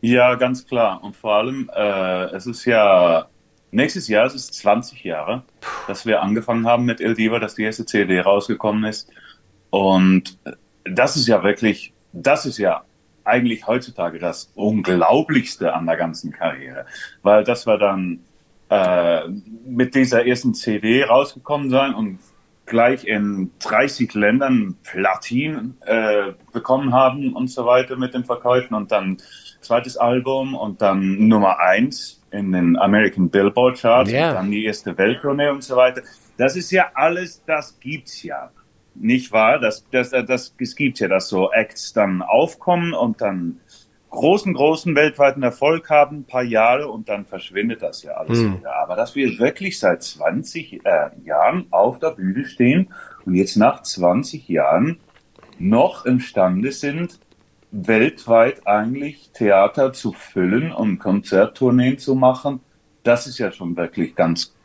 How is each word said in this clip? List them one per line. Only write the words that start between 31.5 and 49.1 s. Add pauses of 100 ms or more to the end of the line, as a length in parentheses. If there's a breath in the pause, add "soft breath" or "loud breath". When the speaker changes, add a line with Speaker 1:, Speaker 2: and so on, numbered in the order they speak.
Speaker 1:
eins (120)
in
den
American
Billboard
Charts
Speaker 2:
Ja.
Speaker 1:
und
dann
die
erste
Welttournee
und
so
weiter. (340 loud breath)
Das
ist
ja
alles,
das
gibt's
ja. (460)
Nicht
wahr?
Das,
das,
das,
das
gibt's
ja,
dass
so
Acts
dann
aufkommen
und
dann (500 soft breath)
großen,
großen
weltweiten
Erfolg
haben,
ein
paar
Jahre
und
dann
verschwindet
das
ja
alles
Speaker 2:
Hm.
Speaker 1:
wieder.
Aber
dass